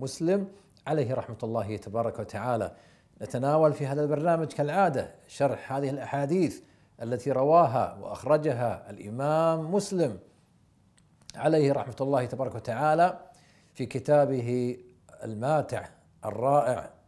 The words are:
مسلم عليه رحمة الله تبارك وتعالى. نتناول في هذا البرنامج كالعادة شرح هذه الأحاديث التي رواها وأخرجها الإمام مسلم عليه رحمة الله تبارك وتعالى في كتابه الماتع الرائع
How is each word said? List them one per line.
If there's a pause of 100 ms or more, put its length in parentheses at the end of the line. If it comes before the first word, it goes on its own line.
مسلم (380)
عليه
رحمة
الله
تبارك
وتعالى. (460)
نتناول
في
هذا
البرنامج
كالعادة (140)
شرح
هذه
الأحاديث (420)
التي
رواها
وأخرجها
الإمام
مسلم (1160)
عليه
رحمة
الله
تبارك
وتعالى (540)
في
كتابه (480)
الماتع (360)
الرائع (180)